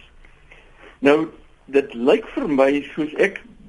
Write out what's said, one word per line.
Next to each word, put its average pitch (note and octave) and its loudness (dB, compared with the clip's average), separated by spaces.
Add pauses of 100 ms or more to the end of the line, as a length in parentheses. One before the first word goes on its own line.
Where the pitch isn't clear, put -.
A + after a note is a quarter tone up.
(1000)
Nou, D#3 2 (360)
dit C3+ -2
lyk C#3 0
vir C4 -6
my, C#3 2 (120)
soos D3+ -6
ek G3 -2 (280)